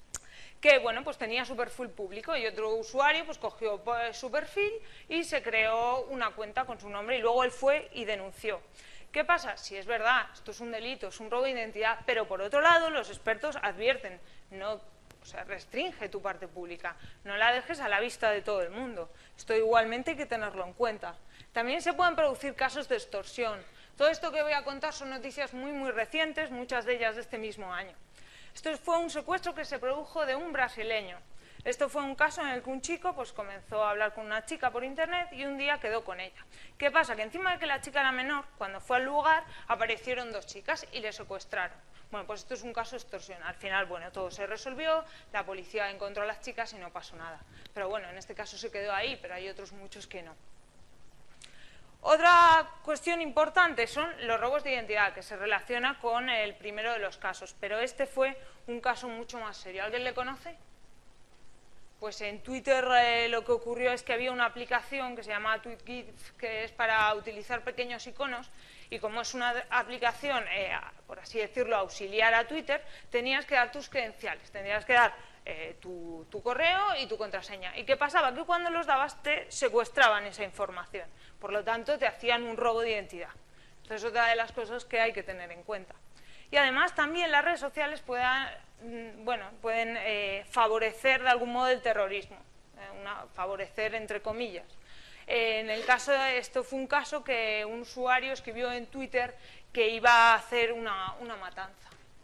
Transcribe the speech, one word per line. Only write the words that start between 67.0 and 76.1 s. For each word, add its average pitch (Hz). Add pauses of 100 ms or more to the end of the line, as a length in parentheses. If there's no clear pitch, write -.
utilizar 208
pequeños 247
iconos, 254 (380)
y 233
como 214
es 226
una 240 (160)
aplicación, 240
eh, 180 (300)
por -
así 226
decirlo, 226
auxiliar 202
a 233
Twitter, 294 (260)
tenías 262
que 285
dar 240
tus 285
credenciales, 220
tendrías 208
que -
dar, 240 (300)
eh, 160
tu, 170